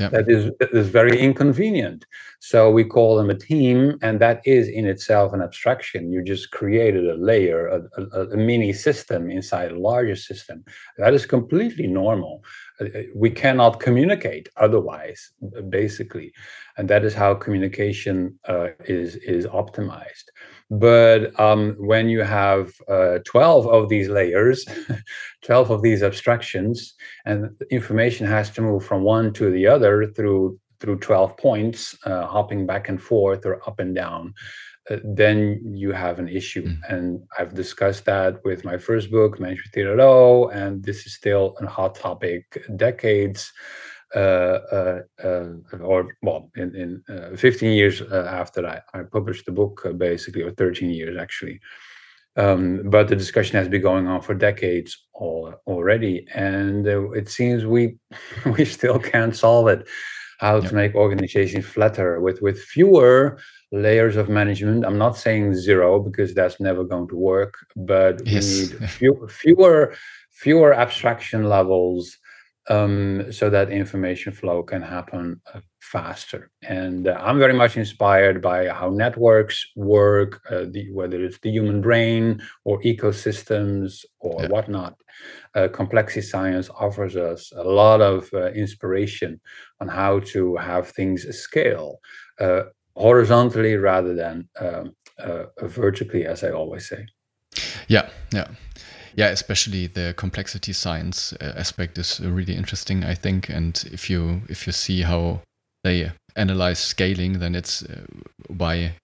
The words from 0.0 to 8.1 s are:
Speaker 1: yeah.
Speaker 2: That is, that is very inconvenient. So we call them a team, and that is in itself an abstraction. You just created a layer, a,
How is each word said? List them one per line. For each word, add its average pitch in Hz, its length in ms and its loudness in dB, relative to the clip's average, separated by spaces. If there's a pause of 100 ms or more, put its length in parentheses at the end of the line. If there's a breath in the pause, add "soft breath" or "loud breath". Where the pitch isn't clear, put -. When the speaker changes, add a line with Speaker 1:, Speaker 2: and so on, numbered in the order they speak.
Speaker 1:
yeah. 101 140 -2
Speaker 2:
That 110 200 2
is, 107 80 4 (180)
that 127 200 0
is 101 80 0 (120)
very 120 160 6 (120)
inconvenient. 139 720 0 (400 loud breath)
So - 180 2 (200)
we 113 60 6 (120)
call 113 200 6
them 104 140 2
a 98 80 -2 (140)
team, 127 260 4 (240)
and 110 120 0 (100)
that 117 140 4 (180)
is 117 80 4 (140)
in 110 60 -2 (100)
itself 101 380 2
an 95 160 -4
abstraction. - 640 -6
You 92 60 -4 (140)
just 87 120 -10 (120)
created 104 500 2
a 80 60 -2 (160)
layer, 90 300 2 (160)
a, - 20 -4 (400)